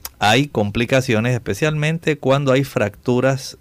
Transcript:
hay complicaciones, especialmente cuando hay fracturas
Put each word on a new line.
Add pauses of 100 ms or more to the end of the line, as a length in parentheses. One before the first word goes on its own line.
(200)
hay
complicaciones,
especialmente
cuando
hay
fracturas